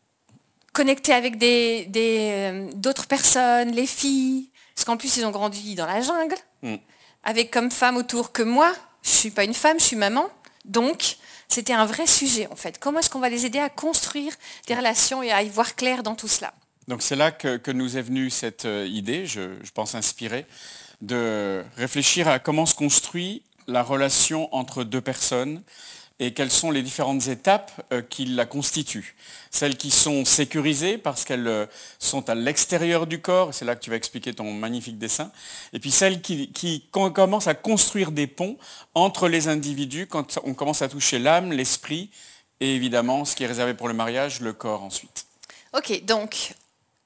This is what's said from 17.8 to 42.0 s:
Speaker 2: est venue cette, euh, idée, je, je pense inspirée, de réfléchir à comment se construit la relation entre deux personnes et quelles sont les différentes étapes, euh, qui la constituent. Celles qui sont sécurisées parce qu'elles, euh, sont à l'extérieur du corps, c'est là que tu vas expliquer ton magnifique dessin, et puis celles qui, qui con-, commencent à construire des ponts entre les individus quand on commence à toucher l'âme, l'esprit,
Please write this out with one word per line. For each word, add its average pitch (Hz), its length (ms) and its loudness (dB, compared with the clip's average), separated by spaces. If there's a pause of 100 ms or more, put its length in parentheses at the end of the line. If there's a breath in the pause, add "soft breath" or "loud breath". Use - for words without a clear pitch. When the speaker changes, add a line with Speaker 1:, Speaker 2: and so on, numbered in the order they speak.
Speaker 2:
est 131 40 -2
venue 131 280 -2
cette, - 360 -6
euh, 104 220 -2
idée, 110 400 -4
je, 98 360 -6
je 101 80 -18
pense 110 240 -6
inspirée, 123 500 -4 (560 loud breath)
de 107 640 -2 (140)
réfléchir 143 500 2
à 131 120 6
comment 156 260 2
se - 100 6
construit 175 680 0 (240)
la 123 160 2
relation 139 720 2
entre 127 280 -4
deux 120 180 -4
personnes 135 640 -2 (560 loud breath)
et 123 140 -2
quelles 131 180 -2
sont 160 200 4
les 139 100 2
différentes 135 460 -2
étapes, 196 440 2 (200)
euh, 123 100 -2
qui - 220 -10
la 127 220 0
constituent. 139 720 -6 (340 loud breath)
Celles 143 240 0
qui 139 160 -4
sont 143 320 4
sécurisées 151 720 2
parce 143 280 -4
qu'elles, 123 220 -4
euh, 107 180 0 (340 loud breath)
sont - 300 -2
à 113 60 2
l'extérieur 160 720 0
du 160 140 -6
corps, 180 340 2
c'est - 120 -8
là 120 100 0
que 117 60 -18
tu - 80 -12
vas 113 80 -2
expliquer 117 360 -8
ton 107 200 -8
magnifique 113 440 -8
dessin, 113 320 -4 (440 loud breath)
et 127 60 -6
puis 143 120 -4
celles 190 300 4
qui, 147 320 -6
qui 165 380 -6
con-, 190 200 2
commencent 190 360 4
à 160 60 2
construire 196 580 2
des 147 160 0
ponts 185 300 -6 (360 loud breath)
entre 180 340 2
les 165 220 2
individus 147 580 -4
quand 147 380 -6
on 139 80 -4
commence 147 280 -2
à 139 60 0
toucher 139 320 0
l'âme, 170 320 4
l'esprit, 151 580 -2 (520 loud breath)